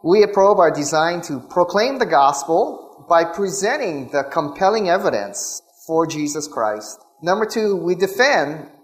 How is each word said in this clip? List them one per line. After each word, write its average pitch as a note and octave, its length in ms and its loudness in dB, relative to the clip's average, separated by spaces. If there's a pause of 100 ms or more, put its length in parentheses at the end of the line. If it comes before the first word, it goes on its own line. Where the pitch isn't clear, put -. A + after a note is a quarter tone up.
We G3 200 6
at G3+ 100 2
Probe G3 260 6
are E3 120 6
designed D#3+ 540 -2
to C3+ 160 -8
proclaim G#3 580 0
the A#3+ 80 0
gospel D#3+ 1000 0
by E3+ 180 4
presenting F#3+ 840 -4
the C#3 160 -2
compelling F#3+ 640 -2
evidence A2 720 -2 (260)
for D#3+ 200 0
Jesus D3 420 -6
Christ. G#2+ 560 -6 (180)
Number G3 220 0
two, G#3+ 320 -2
we F3 180 -2
defend F#3+ 760 0 (120)